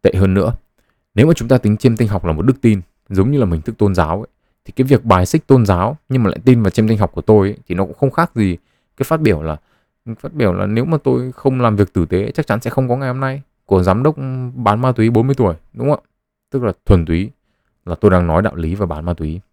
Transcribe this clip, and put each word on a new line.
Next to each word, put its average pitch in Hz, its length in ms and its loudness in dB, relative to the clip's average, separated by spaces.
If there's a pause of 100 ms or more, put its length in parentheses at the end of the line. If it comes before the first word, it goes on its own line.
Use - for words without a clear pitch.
Tệ 95 140 2
hơn 95 180 2
nữa, 98 200 0 (600)
nếu 123 120 4
mà 165 60 4
chúng 117 140 -4
ta 127 100 4
tính 107 200 0
chiêm 117 200 0
tinh 117 100 0
học 98 180 -4
là 82 80 -2
một 78 80 -4
đức 123 200 0
tin, 107 200 2 (280)
giống 98 220 2
như 147 80 0
là 117 60 2
một 87 60 -2
hình 80 100 -2
thức 113 160 -10
tôn 101 180 2
giáo 82 220 0
ấy, 113 100 -10 (380)
thì - 100 -18
cái 131 100 0
việc 131 180 2
bài 92 220 4
xích - 220 -2
tôn 123 180 6
giáo 98 320 0 (120)
nhưng 127 140 0
mà 95 60 2
lại - 160 -6
tin 123 180 6
vào 110 60 2
chiêm 110 180 0
tinh 110 100 2
học 101 160 0
của - 80 -6
tôi 104 260 4
ấy, 110 100 -6 (100)
thì 87 80 -4
nó 92 100 -2
cũng 76 80 -16
không 135 180 -2
khác 165 240 -2
gì 95 220 0 (400)
cái 127 60 -4
phát 160 180 -2
biểu 95 200 2
là, 78 160 -6 (600)
phát - 140 -14
biểu 113 200 0
là 95 120 -2
nếu 113 200 -2
mà 160 180 -2
tôi 127 280 -2
không 131 300 -2
làm 110 140 2
việc 101 180 0
tử 87 120 0
tế 92 260 -4
chắc - 160 -6
chắn 107 140 -2
sẽ 123 80 -4
không 131 200 -2
có 120 60 0
ngày 135 120 -6
hôm 127 120 -6
nay 135 220 -6 (240)
của 92 180 2
giám 95 200 0
đốc 151 120 -6 (400)
bán 110 260 0
ma 127 100 0
túy 113 180 0
bốn 120 180 0
mươi 135 80 0
tuổi, 95 200 0 (180)
đúng 127 160 -4
không - 140 -4
ạ? - 60 -20 (400)
Tức 127 140 -4
là 104 80 -2 (140)
thuần 90 200 4
túy 87 260 -2 (540)
là 87 100 -6
tôi 101 160 4
đang 87 160 2
nói 82 140 2
đạo 101 140 -4
lý 82 200 -4
và 101 100 -4
bán 78 200 -8
ma 87 80 -4
túy. 80 280 -8 (120)